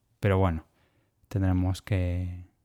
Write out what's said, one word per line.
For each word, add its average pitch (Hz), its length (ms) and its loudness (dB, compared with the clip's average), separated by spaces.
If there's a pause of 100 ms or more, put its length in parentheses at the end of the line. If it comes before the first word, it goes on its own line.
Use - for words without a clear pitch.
(200)
Pero 98 180 2
bueno, 87 280 0 (640)
tendremos 92 540 0
que 90 640 -4 (200)